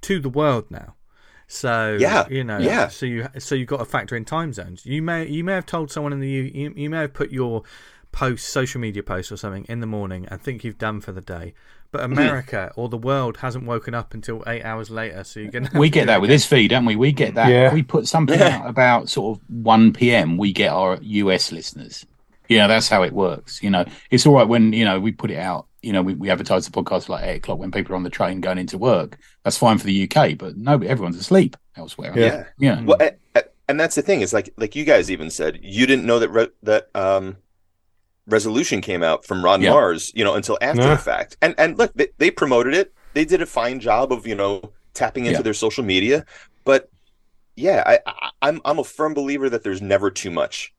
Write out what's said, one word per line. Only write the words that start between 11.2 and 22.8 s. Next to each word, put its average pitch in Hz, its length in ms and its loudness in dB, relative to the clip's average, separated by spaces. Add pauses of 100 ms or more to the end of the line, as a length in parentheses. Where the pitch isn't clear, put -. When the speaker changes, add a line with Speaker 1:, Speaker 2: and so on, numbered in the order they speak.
Speaker 1:
day. 87 320 -14 (380)
But - 100 -6
Speaker 2:
Mm-hmm. 127 120 -4
Speaker 1:
America 131 640 -2
or 120 120 -6
the 117 100 -8
world 123 400 -4
hasn't 127 280 -8
woken 117 280 -8
up 120 200 -10
until 113 340 -10
eight 113 160 -8
hours 110 260 -10
later, 110 340 -10
so - 160 -18
you're 107 120 -12
gonna 127 160 -6
have - 80 -6
Speaker 3:
We 147 140 6
Speaker 1:
to - 40 -4
Speaker 3:
get 156 80 4
Speaker 1:
do 113 60 2
Speaker 3:
that 110 100 6
Speaker 1:
it 92 40 4
Speaker 3:
with 104 80 0
Speaker 1:
again. 143 60 8
Speaker 3:
this 143 100 4
feed, 117 240 4
don't 120 160 2
we? 113 100 2
We 131 160 2
get 135 240 0
that. 117 140 6
Speaker 4:
Yeah. 127 240 6
Speaker 3:
We 156 100 2
put - 240 -2
something 160 320 2
Speaker 2:
Yeah. 170 200 6
Speaker 3:
out 123 100 -10
about 123 400 2
sort 110 280 -4
of - 120 -20
one 113 440 6
P 120 200 4
M, 85 240 2
we 101 160 2
get 92 180 0
our 92 300 0
U 104 300 0
S - 200 0
listeners. - 540 -14 (420)
You 113 120 6
know, 104 80 6
that's 110 220 2